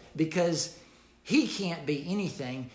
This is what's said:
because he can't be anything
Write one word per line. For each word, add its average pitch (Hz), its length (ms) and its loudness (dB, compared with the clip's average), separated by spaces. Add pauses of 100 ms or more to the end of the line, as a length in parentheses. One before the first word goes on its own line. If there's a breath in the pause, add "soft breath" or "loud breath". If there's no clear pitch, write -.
(140 loud breath)
because 165 640 2 (460 loud breath)
he 269 240 4
can't 165 360 -4
be 143 220 -2
anything 135 680 -4